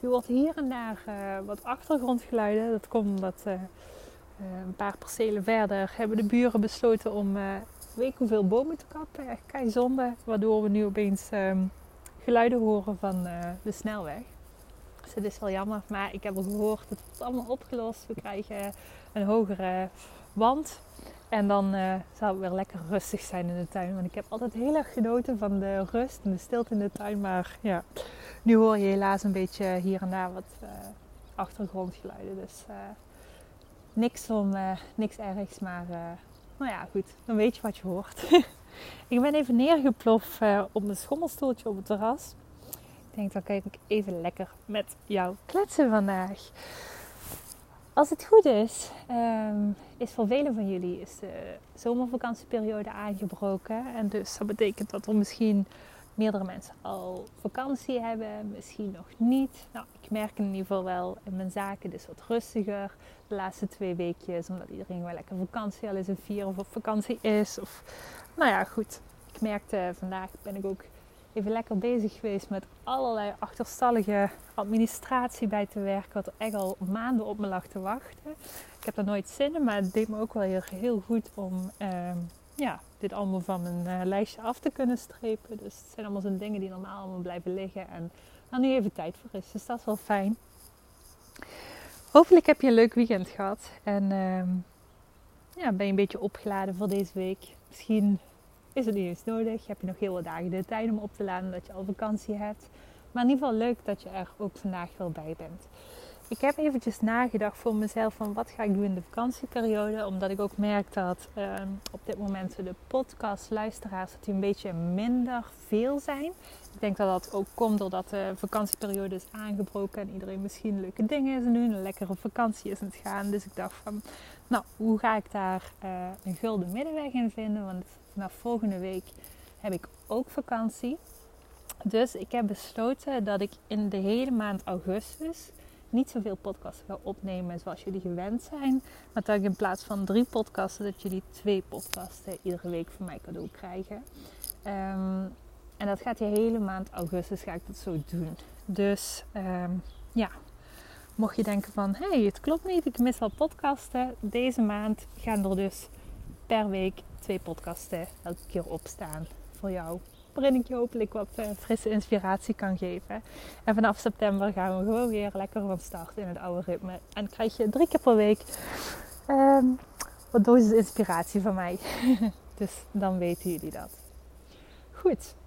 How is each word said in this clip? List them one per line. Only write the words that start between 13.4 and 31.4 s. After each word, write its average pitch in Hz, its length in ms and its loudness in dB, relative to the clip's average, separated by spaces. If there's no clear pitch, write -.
de 214 100 -4
snelweg. 202 500 -6
Dus - 120 -20
het 202 100 -2
is 202 140 -6
wel 202 120 -4
jammer, 196 360 -2
maar 202 280 -4
ik 196 80 -8
heb 196 140 -4
al 190 60 -2
gehoord, 208 460 -2
het 208 160 -8
wordt - 160 -16
allemaal 247 280 -4
opgelost. 233 580 -6
We 226 80 -8
krijgen 202 580 -8
een 208 120 0
hogere 190 640 2
wand 262 480 2
en 208 200 4
dan, 196 260 4
eh, 190 200 2
zal 214 100 2
het 190 100 0
weer 190 120 -2
lekker 190 380 -4
rustig 196 320 -2
zijn 175 280 -4
in 175 80 -2
de 175 120 -4
tuin. 185 260 -4
Want 185 120 -2
ik 175 80 -6
heb 202 140 -6
altijd 220 240 -4
heel 262 240 2
erg 294 160 0
genoten 233 460 2
van 202 200 0
de 196 260 0
rust 233 400 -2
en 202 60 2
de 185 80 0
stilte 240 340 -2
in 214 60 2
de 202 140 0
tuin. 208 280 -4
Maar 185 400 -2
ja, 180 220 0
nu 226 140 10
hoor 220 220 8
je 196 80 4
helaas 196 360 4
een 202 100 2
beetje 190 320 -2
hier 185 380 0
en 185 80 -2
daar 185 220 -2
wat, 185 120 -10
eh, 202 80 -14
achtergrondgeluiden. 190 1040 -8